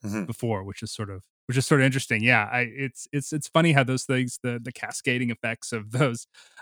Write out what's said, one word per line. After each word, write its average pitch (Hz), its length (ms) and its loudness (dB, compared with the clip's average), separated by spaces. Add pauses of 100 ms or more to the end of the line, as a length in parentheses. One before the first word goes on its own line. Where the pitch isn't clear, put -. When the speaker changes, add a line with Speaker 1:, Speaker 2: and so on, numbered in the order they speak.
Speaker 1:
Mm-hmm. 104 220 -4
Speaker 2:
before, 110 380 -4
which 98 200 -12
is 107 80 -8
sort 101 180 -8
of, 95 140 -14 (240)
which 123 80 0
is 131 100 2
sort 147 140 6
of 131 60 6
interesting. 127 360 0
Yeah, 113 300 4
I, 123 240 0
it's, 135 380 -8
it's, 139 180 -4
it's 156 160 -4
funny 165 240 4
how 139 140 6
those 127 180 -2
things, 127 400 -2
the, 120 180 -4
the 120 120 -12
cascading 123 560 -2
effects 117 420 -6
of 107 200 -8
those, 123 360 0 (340)